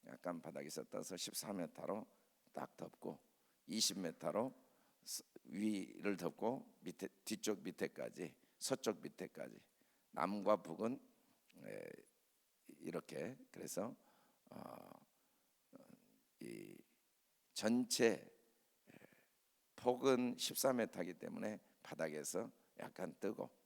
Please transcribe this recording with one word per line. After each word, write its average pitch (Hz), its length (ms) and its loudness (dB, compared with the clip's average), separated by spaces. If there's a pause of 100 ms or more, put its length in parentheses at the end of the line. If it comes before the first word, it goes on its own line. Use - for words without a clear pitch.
약간 82 340 -6
바닥에서 73 440 -6
떠서 - 320 -6
십사 - 360 -4
미터로 87 540 -2 (460)
딱 - 240 -8
덮고, - 420 -8 (480)
이십 101 340 2
미터로 87 520 0 (520)
스-, - 180 -6 (220)
위를 101 720 0
덮고, 92 640 -2
밑에, - 280 -6 (160)
뒤쪽 107 380 0
밑에까지, 80 720 -4 (240)
서쪽 117 420 0
밑에까지, - 580 -8 (520)
남과 101 460 4
북은, 107 440 -2 (640)
에, 50 260 -8 (920)
이렇게. 82 580 -4 (120)
그래서, - 460 -4 (540)
어, - 400 -12 (1500)
이 50 360 -10 (800)
전체, 117 580 6
에, - 960 -10 (680)
폭은 123 600 6
십사 - 360 4
미터이기 92 420 2
때문에 87 460 -4 (220)
바닥에서 78 680 -2 (280)
약간 - 420 -6
뜨고 - 300 -2 (160)